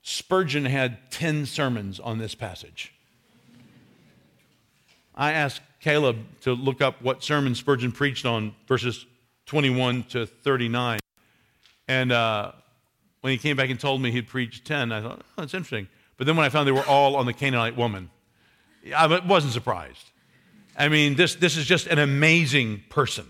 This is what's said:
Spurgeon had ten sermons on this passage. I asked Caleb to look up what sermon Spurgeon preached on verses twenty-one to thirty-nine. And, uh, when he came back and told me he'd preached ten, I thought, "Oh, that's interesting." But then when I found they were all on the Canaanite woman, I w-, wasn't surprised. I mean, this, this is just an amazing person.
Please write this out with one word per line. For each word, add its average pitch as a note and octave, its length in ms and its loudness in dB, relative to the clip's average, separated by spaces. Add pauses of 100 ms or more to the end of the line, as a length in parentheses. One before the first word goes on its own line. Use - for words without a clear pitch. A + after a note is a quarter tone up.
Spurgeon D3+ 640 -2
had C3 440 -2
ten D3+ 360 -2
sermons A#2 520 -4
on A2+ 200 -6
this A2 160 -8
passage. - 580 -14 (2250)
I D3 180 0
asked D3+ 300 -2 (180)
Caleb D3 380 2 (240)
to C3 100 0
look C3 300 -2
up C3 180 -2
what B2 220 -2
sermon C#3 320 0
Spurgeon B2 380 -2
preached C3+ 340 -4
on A2 280 -2 (120)
verses A#2+ 400 -2 (400)
twenty-one B2+ 580 0
to A#2 220 -4
thirty-nine. A#2+ 760 -2 (880)
And, B2+ 240 2
uh, A2+ 400 2 (680)
when C3+ 120 -2
he B2+ 60 0
came D3 180 0
back C3 120 0
and B2+ 120 -4
told C3+ 200 0
me B2 100 0
he'd A#2+ 180 -4
preached A#2+ 380 -6
ten, C3+ 260 -2
I G#2+ 80 -6
thought, A2+ 220 -12
"Oh, - 200 -12
that's C#3+ 120 -10
interesting." B2 340 -8 (300)
But - 80 -2
then D#3+ 100 2
when D#3 100 4
I - 40 2
found D3 180 2
they C3+ 40 4
were C3+ 140 2
all C#3 300 6
on B2+ 100 0
the B2 60 -4
Canaanite A#2+ 440 -2
woman, G#2 340 -4 (840)
I D#3 140 4
w-, F3+ 180 2
wasn't D#3+ 280 4
surprised. F2+ 560 -6 (680)
I C#3+ 100 4
mean, D3 280 4
this, E3+ 180 4
this D#3+ 220 0
is D3 100 -2
just F3 220 2
an E3 100 2
amazing C#3 920 2
person. A#2 420 -2